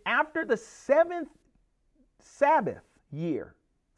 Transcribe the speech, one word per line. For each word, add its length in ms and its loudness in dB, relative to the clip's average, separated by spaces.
after 400 -2
the 120 0
seventh 720 -2
Sabbath 640 0
year, 440 -8